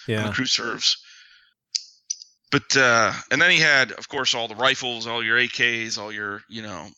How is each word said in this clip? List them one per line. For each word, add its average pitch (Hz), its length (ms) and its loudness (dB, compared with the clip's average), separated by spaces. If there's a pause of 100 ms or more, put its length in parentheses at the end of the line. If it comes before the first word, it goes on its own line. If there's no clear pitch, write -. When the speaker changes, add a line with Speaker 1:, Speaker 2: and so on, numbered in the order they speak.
Speaker 1:
on 113 60 0
Speaker 2:
Yeah. 107 140 0
Speaker 1:
the 101 60 -4
crew 127 120 -2
serves. 113 500 -2 (1600)
But, - 260 0
uh, 117 340 6 (200)
and 139 100 2
then 180 100 6
he 170 80 6
had, 135 340 4
of - 140 -14
course, 131 260 -2
all 117 140 -2
the 107 80 -10
rifles, 123 520 0
all 117 160 -4
your 113 140 2
A 123 100 2
Ks, 117 500 -2
all 107 140 -10
your, 104 360 -10
you 110 140 -14
know. 107 260 -12 (100)